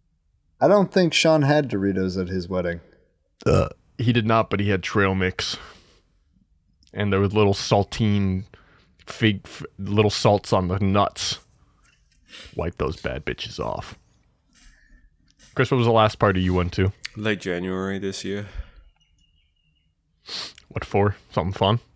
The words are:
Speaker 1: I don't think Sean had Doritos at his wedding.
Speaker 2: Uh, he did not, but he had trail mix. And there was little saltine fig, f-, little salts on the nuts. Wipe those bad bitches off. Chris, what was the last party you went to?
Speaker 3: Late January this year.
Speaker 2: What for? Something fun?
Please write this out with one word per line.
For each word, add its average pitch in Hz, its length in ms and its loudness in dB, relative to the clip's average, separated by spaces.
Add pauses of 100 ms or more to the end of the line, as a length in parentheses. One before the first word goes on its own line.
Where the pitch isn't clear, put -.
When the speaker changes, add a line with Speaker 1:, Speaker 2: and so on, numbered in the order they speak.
(600)
Speaker 1:
I 139 80 4
don't 196 240 4
think 175 220 2
Sean 160 300 4
had 147 260 2
Doritos 95 500 -2
at 90 100 -4
his 90 200 -6
wedding. 87 320 -4 (640)
Speaker 2:
Uh, - 240 2 (280)
he 117 140 0
did 113 140 2
not, 113 240 2
but 98 100 -2
he 101 100 0
had 95 140 0
trail 98 320 2
mix. - 420 -4 (1400)
And 104 200 -2
there 98 60 2
was 98 140 2
little 101 200 4
saltine 101 920 0 (640)
fig, 107 380 0
f-, - 180 -16 (140)
little 101 340 2
salts - 400 2
on 92 160 2
the 95 120 -2
nuts. 98 600 0 (1160)
Wipe 85 220 -6
those 76 240 -4
bad 64 240 -8
bitches - 340 -8
off. - 380 -8 (1600)
Chris, 131 160 0
what 135 60 2
was 120 100 4
the 117 60 4
last 110 260 4
party 95 220 4
you 90 120 0
went 87 200 0
to? 95 180 2 (240)
Speaker 3:
Late 107 260 -4
January 95 580 -4
this 95 260 -8
year. 101 220 -8 (2250)
Speaker 2:
What - 160 -10
for? 101 300 2 (160)
Something 95 220 -2
fun? 104 260 2 (160)